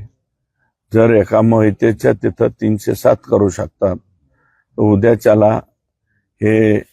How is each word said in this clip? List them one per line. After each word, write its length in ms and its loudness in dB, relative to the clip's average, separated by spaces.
जर 160 4
एका 300 2
मोहितेच्या 720 0
तिथं 360 -4
तीनशे 460 -4
सात 300 0
करू 240 0
शकतात, 480 -6
तर 60 -4
उद्याच्याला 760 2
हे, 400 0